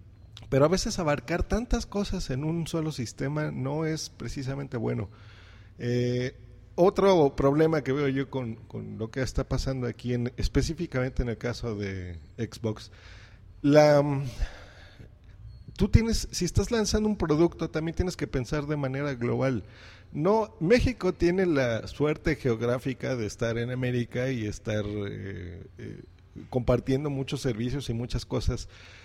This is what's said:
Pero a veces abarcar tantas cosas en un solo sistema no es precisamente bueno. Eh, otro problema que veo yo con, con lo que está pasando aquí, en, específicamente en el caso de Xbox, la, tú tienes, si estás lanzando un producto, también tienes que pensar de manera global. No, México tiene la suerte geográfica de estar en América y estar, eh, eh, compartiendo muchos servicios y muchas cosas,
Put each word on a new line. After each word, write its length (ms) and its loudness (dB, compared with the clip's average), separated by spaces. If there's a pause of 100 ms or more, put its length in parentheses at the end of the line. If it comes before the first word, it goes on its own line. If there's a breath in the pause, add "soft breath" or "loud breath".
(480)
Pero 160 6
a 40 8
veces 300 0
abarcar 440 0
tantas 440 -2
cosas 440 -4
en 140 -2
un 220 -2
solo 260 -2
sistema 580 -4
no 360 -4
es 240 -4
precisamente 680 -8
bueno. 320 -2 (680 loud breath)
Eh, 560 0 (400)
otro 640 6
problema 460 4
que 100 0
veo 160 2
yo 220 -2
con, 260 -4
con 420 -10
lo 120 -6
que 120 -4
está 260 -2
pasando 380 -2
aquí, 280 -4
en, 220 -2
específicamente 840 0
en 60 -2
el 100 -4
caso 360 -4
de 440 -6 (200)
Xbox, 520 -6 (680 loud breath)
la, 420 8 (1700 loud breath)
tú 120 2
tienes, 420 6
si 140 -2
estás 260 0
lanzando 380 2
un 80 0
producto, 520 2
también 260 -4
tienes 220 -2
que 100 -4
pensar 400 -2
de 100 -2
manera 380 -2
global. 500 0 (480 loud breath)
No, 480 0
México 520 4
tiene 340 2
la 400 2
suerte 500 0
geográfica 800 -2
de 100 -2
estar 320 -2
en 120 -4
América 600 -2
y 160 -2
estar, 400 -2
eh, 800 -8 (120)
eh, 240 -14 (460)
compartiendo 600 0
muchos 320 -6
servicios 480 -2
y 40 -2
muchas 300 -4
cosas, 440 -2 (360 loud breath)